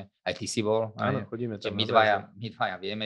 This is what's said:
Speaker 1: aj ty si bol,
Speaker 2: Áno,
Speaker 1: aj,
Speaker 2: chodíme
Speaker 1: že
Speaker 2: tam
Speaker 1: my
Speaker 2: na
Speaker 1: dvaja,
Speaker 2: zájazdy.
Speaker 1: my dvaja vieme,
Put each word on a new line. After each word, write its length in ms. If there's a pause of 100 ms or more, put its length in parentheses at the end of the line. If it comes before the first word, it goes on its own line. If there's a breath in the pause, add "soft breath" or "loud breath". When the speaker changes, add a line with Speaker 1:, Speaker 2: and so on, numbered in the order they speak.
(240)
Speaker 1:
aj 140
ty 100
si 160
bol, 300 (120)
Speaker 2:
Áno, 120
Speaker 1:
aj, 100
Speaker 2:
chodíme 320
Speaker 1:
že 80
Speaker 2:
tam 60
Speaker 1:
my 80
Speaker 2:
na 20
Speaker 1:
dvaja, 320
Speaker 2:
zájazdy. 80 (100)
Speaker 1:
my 200
dvaja 260
vieme, 260